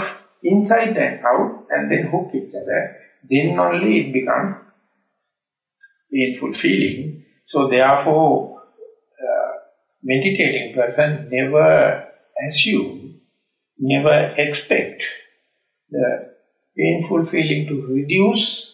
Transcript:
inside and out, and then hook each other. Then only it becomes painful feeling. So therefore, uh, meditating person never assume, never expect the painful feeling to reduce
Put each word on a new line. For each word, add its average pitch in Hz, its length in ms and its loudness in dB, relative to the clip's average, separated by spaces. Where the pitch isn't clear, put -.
inside 214 520 2
and - 300 -2
out, 190 440 0
and 143 200 -2
then 165 200 0
hook 175 240 -4
each - 200 -8
other. - 420 -4
Then 160 300 2
only 180 420 2
it 135 120 -4
becomes 127 440 -2
painful 127 480 -2
feeling. - 640 -2
So 139 200 0
therefore, 139 960 2
uh, - 340 -2
meditating 131 760 0
person 147 540 0
never 151 760 4
assume, - 720 -2
never 143 580 2
expect - 640 -4
the 123 440 -4
painful 165 540 0
feeling 151 380 -2
to 131 240 -6
reduce 190 800 0